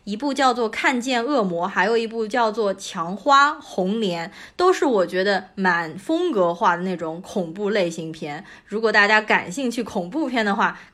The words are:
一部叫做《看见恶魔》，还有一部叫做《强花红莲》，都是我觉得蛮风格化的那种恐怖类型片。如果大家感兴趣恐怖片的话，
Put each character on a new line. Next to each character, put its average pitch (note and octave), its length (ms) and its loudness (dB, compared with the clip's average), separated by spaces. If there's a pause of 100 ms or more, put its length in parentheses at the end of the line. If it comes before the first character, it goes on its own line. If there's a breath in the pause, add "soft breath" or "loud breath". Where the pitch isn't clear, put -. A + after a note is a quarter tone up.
一 G3+ 120 -8
部 C#4 160 -4
叫 C4 220 2
做 A#3 160 -2
《看 C4 300 0
见 A#3+ 240 -2
恶 C4+ 180 0
魔》， F3 260 -2
还 F#3 160 0
有 A3+ 120 2
一 A#3 100 0
部 A3 220 -6
叫 A3+ 240 0
做 G#3 260 0
《强 F3+ 380 -8
花 C#4 380 6
红 G#3+ 460 -2
莲》， F3 280 -2 (280 loud breath)
都 F4+ 160 4
是 F#4+ 120 0
我 A3 200 4
觉 F#3+ 200 -2
得 G3 220 0 (100)
蛮 E3+ 420 0
风 E4+ 320 0
格 F3+ 240 2
化 F3 220 2
的 F3 80 -6
那 F#3 120 -2
种 E3 240 -8
恐 F3 320 -6
怖 G3+ 180 -4
类 F#3+ 200 2
型 E3 220 -8
片。 D#3 320 -10 (220 loud breath)
如 G#3 140 -6
果 A3 120 2
大 G#3 160 6
家 G#3+ 120 6
感 G#3 300 0
兴 B3+ 180 -4
趣 A#3 140 -4
恐 F#3 260 -4
怖 C#4 200 -4
片 A#3+ 180 0
的 G3+ 80 0
话， G3 240 0 (160 loud breath)